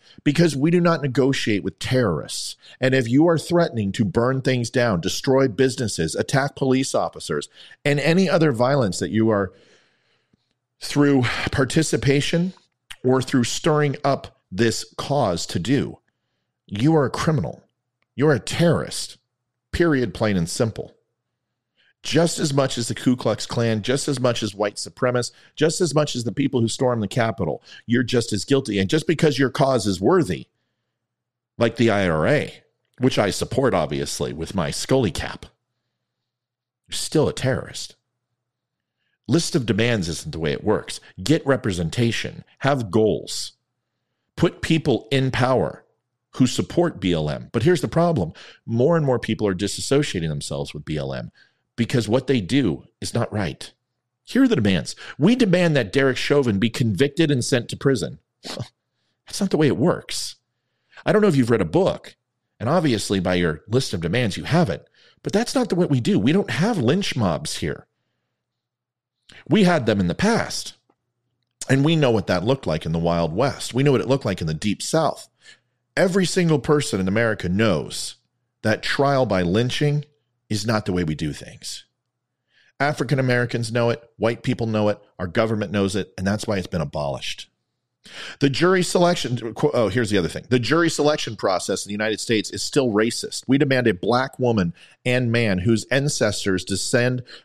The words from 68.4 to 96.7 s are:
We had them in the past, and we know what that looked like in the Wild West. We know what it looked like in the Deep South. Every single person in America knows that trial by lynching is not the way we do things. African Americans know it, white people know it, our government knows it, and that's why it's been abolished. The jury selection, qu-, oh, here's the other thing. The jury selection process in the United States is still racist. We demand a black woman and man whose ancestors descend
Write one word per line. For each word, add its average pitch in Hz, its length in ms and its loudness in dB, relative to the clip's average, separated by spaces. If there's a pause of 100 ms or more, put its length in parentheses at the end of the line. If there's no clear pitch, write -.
We 196 160 4
had 165 220 2
them 156 120 4
in 196 80 4
the 85 80 0
past, - 600 -2 (920)
and 139 160 4
we 165 120 4
know 135 160 4
what 104 160 0
that 90 160 0
looked 131 240 0
like 82 180 -2
in 80 60 -2
the 82 80 0
Wild 85 340 0
West. 123 400 -4
We 131 80 0
know 143 80 4
what 123 100 4
it - 80 -4
looked 135 160 0
like 98 160 -2
in 85 60 -4
the 78 80 -2
Deep 196 260 -4
South. - 480 -2 (680)
Every 185 280 2
single 165 360 2
person 143 400 0
in 92 80 0
America 107 400 0
knows 92 640 0 (480)
that 107 220 0
trial 135 420 2
by 95 160 0
lynching 127 640 0 (460)
is 104 160 -4
not 110 180 -2
the 98 80 -4
way 90 100 0
we 78 120 -2
do 73 180 -6
things. - 540 -16 (920)
African 139 400 0
Americans 123 540 0
know 117 180 2
it, 117 120 -4 (160)
white 117 240 -2
people 120 240 -2
know 107 240 0
it, 101 100 -4 (180)
our 92 80 -6
government 107 460 0
knows 98 240 0
it, 92 220 -6
and 95 80 -4
that's 104 200 -2
why 104 120 -2
it's 90 80 -6
been 85 160 -4
abolished. 71 640 -6 (920)
The 143 100 2
jury 180 320 2
selection, 127 720 0
qu-, - 180 0
oh, 117 160 2
here's 110 220 0
the 101 80 4
other 85 100 2
thing. - 220 -10
The 127 80 4
jury 160 320 2
selection 147 440 0
process 95 500 -2
in 98 40 -14
the 101 60 -8
United 107 260 -2
States 110 300 0
is 98 120 -8
still 131 280 0
racist. 110 560 -2
We 135 100 4
demand 131 300 2
a 104 80 4
black 120 440 -2
woman 117 360 2 (320)
and 123 260 0
man 110 280 2
whose 110 260 2
ancestors 107 800 0
descend 123 580 0 (220)